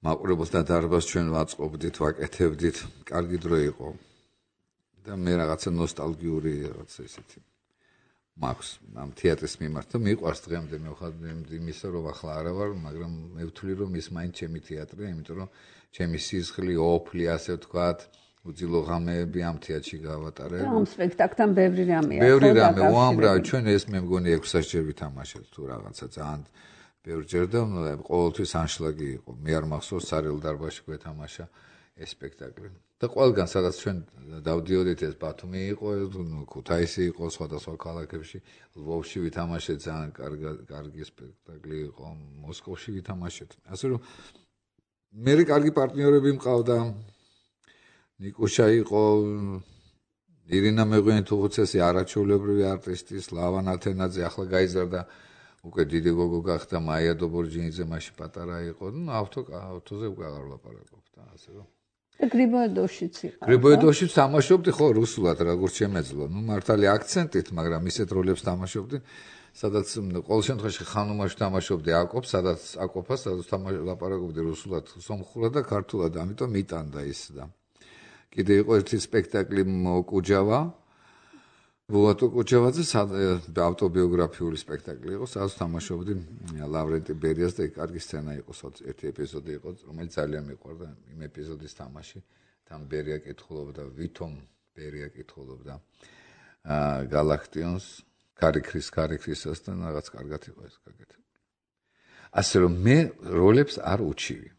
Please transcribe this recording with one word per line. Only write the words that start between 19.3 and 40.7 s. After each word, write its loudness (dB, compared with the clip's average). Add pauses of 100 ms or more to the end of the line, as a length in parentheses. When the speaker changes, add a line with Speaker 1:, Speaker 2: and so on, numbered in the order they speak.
Speaker 1:
ამ -4
თეატრში -8
გავატარე. -8
Speaker 2:
და -2
ამ 2
სპექტაკლთან 0
ბევრი 4
რამეა, 2
Speaker 1:
ბევრი 10
Speaker 2:
ხო, 10
Speaker 1:
რამე, 8 (100)
Speaker 2:
დაკავშირებული? 6
Speaker 1:
უამრავი, 6
ჩვენ 0
ეს, 6
მე -4
მგონი, 2
ექვსას 2
ჯერ -2
ვითამაშეთ -8
თუ -20
რაღაცა, -12
ძალიან -8 (560)
ბევრ -8
ჯერ 0
და, 0
ნუ, -2
აი, -4
ყოველთვის 0
ანშლაგი -4
იყო. -12
მე -6
არ 0
მახსოვს, -6
სარიელ -4
დარბაზში -8
გვეთამაშა -14 (460)
ეს -18
სპექტაკლი. -16 (260)
და -4
ყველგან, 4
სადაც 2
ჩვენ -4 (420)
დავდიოდით, 0
ეს -4
ბათუმი -8
იყო, -6
ეს, -4
ნუ, -8
ქუთაისი -2
იყო, -4
სხვადასხვა -10
ქალაქებში, -12 (340)
ლვოვში -6
ვითამაშეთ, -4
ძალიან -8
კარგა-, -12
კარგი -16